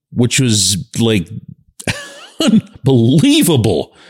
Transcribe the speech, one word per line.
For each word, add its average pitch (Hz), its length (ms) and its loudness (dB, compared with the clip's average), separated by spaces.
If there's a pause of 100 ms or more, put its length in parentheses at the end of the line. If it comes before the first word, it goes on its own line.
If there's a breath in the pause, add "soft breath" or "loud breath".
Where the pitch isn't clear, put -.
(120)
which 117 260 -2
was, 104 500 -2 (120)
like, 110 280 0 (580)
<laughs> - 540 -12
unbelievable 143 1600 0 (140)